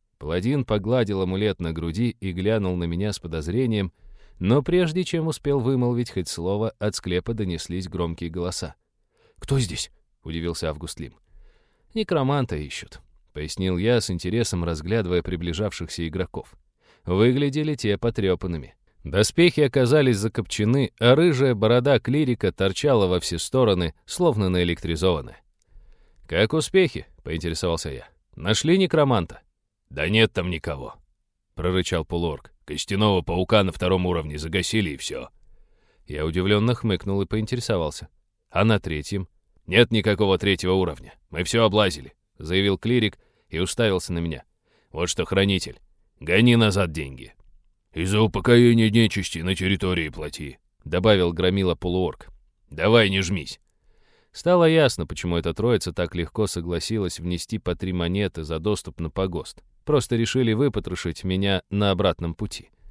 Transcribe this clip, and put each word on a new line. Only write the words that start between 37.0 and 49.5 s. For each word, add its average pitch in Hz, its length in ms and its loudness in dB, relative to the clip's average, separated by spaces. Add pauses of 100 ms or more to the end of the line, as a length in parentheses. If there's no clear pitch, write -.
и 95 40 -4
поинтересовался. 107 840 -4 (400)
«А 92 140 0
на 110 160 4
третьем?» 82 480 -6 (400)
«Нет 117 240 4
никакого 101 460 2
третьего 92 360 2
уровня. 90 400 -2 (160)
Мы 80 140 -4
все 113 200 2
облазили», — 95 500 2 (240)
заявил 92 400 0
клирик 117 400 0 (320)
и 80 100 -6
уставился 92 540 -2
на 85 60 -2
меня. 82 240 -6 (480)
«Вот 87 180 -4
что, - 160 -4
хранитель, 98 540 0 (400)
гони 113 360 4
назад 98 360 4
деньги». 67 420 -10 (600)
«И 82 100 -4
за 101 180 2
упокоение 117 680 6
нечисти 101 480 2
на 92 160 -2